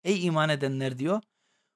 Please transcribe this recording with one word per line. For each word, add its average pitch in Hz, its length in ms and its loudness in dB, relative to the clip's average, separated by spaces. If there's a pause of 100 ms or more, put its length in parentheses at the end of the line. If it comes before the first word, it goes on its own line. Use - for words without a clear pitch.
"Ey 180 220 2
iman 156 220 2
edenler." 135 500 -2
diyor. 180 220 0 (560)